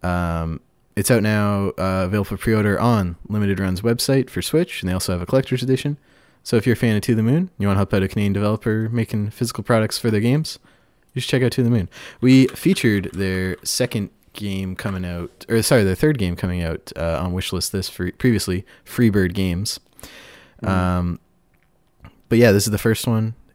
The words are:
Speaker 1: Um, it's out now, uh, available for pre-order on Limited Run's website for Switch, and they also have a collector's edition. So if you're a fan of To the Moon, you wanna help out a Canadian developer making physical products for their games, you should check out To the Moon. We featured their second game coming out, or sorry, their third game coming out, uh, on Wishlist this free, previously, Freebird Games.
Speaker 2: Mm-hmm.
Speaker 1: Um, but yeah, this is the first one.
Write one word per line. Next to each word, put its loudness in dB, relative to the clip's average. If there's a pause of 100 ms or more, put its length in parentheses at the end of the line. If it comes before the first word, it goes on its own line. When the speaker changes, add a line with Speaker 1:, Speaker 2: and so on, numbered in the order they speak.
Speaker 1:
Um, -2 (340)
it's 0
out 4
now, 0
uh, 0
available 0
for -6
pre-order 2
on 0 (100)
Limited 0
Run's -2
website 0
for -6
Switch, -2
and -2
they 0
also -2
have -2
a -6
collector's 0
edition. -2 (440)
So -4
if 2
you're 4
a 0
fan 2
of 2
To 2
the 2
Moon, 2
you 0
wanna 2
help 0
out 4
a 0
Canadian 0
developer 0
making -2
physical -6
products 0
for -2
their 2
games, 0 (560)
you -6
should -8
check 2
out 2
To 0
the 4
Moon. 2 (320)
We 8
featured 0
their -4
second -4 (240)
game -6
coming -6
out, -10
or 2
sorry, 4
their 2
third 0
game -2
coming -4
out, -6
uh, -4
on -4
Wishlist -4
this -4
free, -6
previously, 0 (200)
Freebird 2
Games. -4 (840)
Speaker 2:
Mm-hmm. -2
Speaker 1:
Um, 0 (1080)
but 4
yeah, 8
this 4
is -2
the -2
first 0
one. 0 (200)